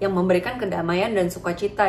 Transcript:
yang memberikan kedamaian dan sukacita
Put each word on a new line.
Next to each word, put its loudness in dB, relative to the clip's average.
yang 0
memberikan 2
kedamaian -2
dan 2
sukacita -2